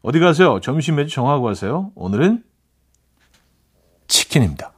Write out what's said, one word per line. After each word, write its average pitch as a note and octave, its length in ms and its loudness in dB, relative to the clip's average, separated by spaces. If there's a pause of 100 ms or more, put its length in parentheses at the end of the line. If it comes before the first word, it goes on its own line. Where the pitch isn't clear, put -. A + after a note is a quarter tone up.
어디 C#3+ 160 0
가세요? E3 420 4
점심 D3 360 -2
메뉴 C#3+ 120 -2
정하고 C3+ 360 -2
가세요. A#2 500 -4
오늘은 D#3+ 480 0 (1700)
치킨입니다. - 680 -2